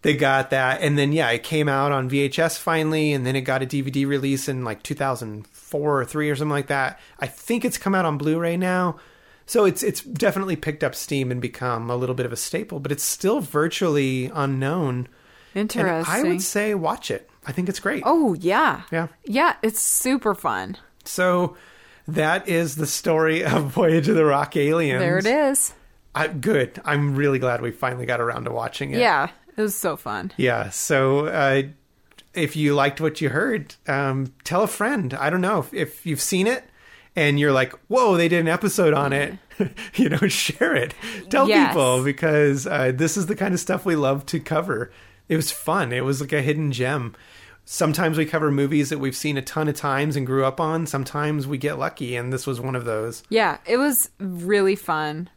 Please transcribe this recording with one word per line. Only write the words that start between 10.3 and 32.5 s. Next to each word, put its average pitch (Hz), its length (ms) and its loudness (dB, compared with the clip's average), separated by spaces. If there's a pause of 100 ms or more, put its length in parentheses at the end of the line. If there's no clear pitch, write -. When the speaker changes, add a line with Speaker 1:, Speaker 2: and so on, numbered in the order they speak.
Speaker 1:
picked 151 280 -4
up 131 120 -2
steam 135 360 -4
and 123 100 -4
become 117 480 -4
a 120 80 0
little 127 180 -2
bit 127 100 -2
of 120 60 -6
a 117 60 -8
staple, 180 420 -6
but 139 140 -6
it's 143 100 -6
still 220 380 0
virtually 147 920 0
unknown. 139 720 -2 (480)
And 208 200 -2
I 233 40 -2
Speaker 2:
Interesting. 180 500 0
Speaker 1:
would 254 120 0
say 208 340 -2
watch 175 360 -4
it. - 180 -8 (160)
I 139 60 -8
think 180 180 -2
it's - 100 -4
great. - 260 -4
Speaker 2:
Oh, 269 300 4
yeah. 190 560 2
Speaker 1:
Yeah. 165 160 -2 (180)
Speaker 2:
Yeah, 277 360 2
it's 220 200 0
super 254 520 2
fun. 107 440 -4 (260)
Speaker 1:
So 180 540 0 (500)
that 156 400 0
is 165 280 0
the 151 120 -2
story 160 560 2
of 143 220 2
Voyage 160 420 4
of - 80 4
the 160 100 6
Rock 143 300 2
Aliens. 143 460 2
Speaker 2:
There 175 160 2
it 196 80 0
is. 277 480 2 (420)
Speaker 1:
I, 156 120 0
good. 147 580 0
I'm 143 300 0
really 139 240 2
glad 120 220 0
we 117 100 -4
finally 123 340 -4
got 120 160 0
around 117 240 -2
to 120 60 -4
watching 120 400 -6
it. 220 80 -2
Speaker 2:
Yeah, 170 300 2 (280)
it 214 40 -2
was 214 140 -2
so 165 220 -2
fun. 107 400 -8
Speaker 1:
Yeah, 117 320 0
so, 139 560 2
uh, 139 380 2 (680)
if 160 220 -2